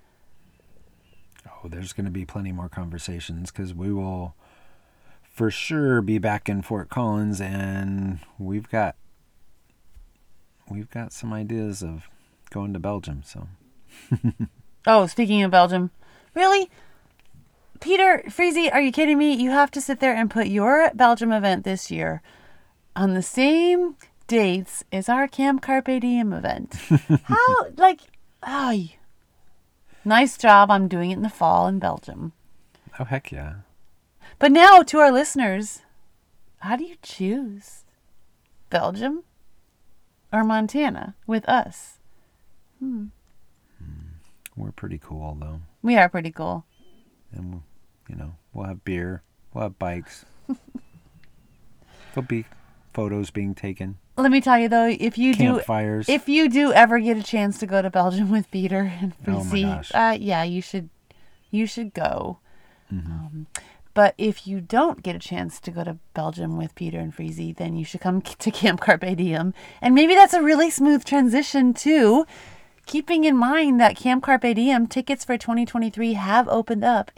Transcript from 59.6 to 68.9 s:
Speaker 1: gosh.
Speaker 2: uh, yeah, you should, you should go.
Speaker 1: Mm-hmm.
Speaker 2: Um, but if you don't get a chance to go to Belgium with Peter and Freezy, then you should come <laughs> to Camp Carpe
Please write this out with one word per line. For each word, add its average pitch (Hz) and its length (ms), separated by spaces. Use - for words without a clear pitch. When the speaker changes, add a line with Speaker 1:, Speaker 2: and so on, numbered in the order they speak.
Speaker 1:
gosh. - 300
Speaker 2:
uh, 226 260
yeah, 180 240
you 180 180
should, 180 280
you 214 140
should 214 280
go. - 460
Speaker 1:
Mm-hmm. 85 180
Speaker 2:
Um, 151 360
but 202 240
if 208 300
you 196 140
don't 247 420
get 175 140
a - 20
chance 175 420
to 175 100
go 170 120
to 165 140
Belgium 160 440
with 160 180
Peter 170 240
and 156 140
Freezy, 165 420
then 165 200
you 165 80
should 170 180
come 185 200
<laughs> - 0
to - 300
Camp 180 280
Carpe 185 380